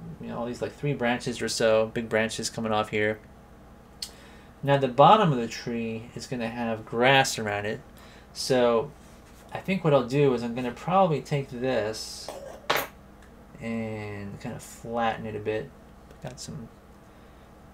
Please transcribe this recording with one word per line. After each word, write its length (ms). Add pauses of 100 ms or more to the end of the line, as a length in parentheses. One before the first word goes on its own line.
(200)
you 80
know, 120
all 60
these, 160
like, 140
three 180
branches 480
or 60
so, 460
big 160
branches 400
coming 240
off 160
here. 300 (1400)
Now 160
the 120
bottom 420
of 60
the 100
tree 680
is 120
gonna 220
have 360
grass 540
around 260
it. 140 (540)
So 580 (640)
I 60
think 260
what 80
I'll 140
do 260
is 100
I'm 100
gonna 180
probably 500
take 280
this 800 (1300)
and 800
kind 120
of 80
flatten 640
it 100
a 40
bit. 320 (500)
Got 180
some 280 (1080)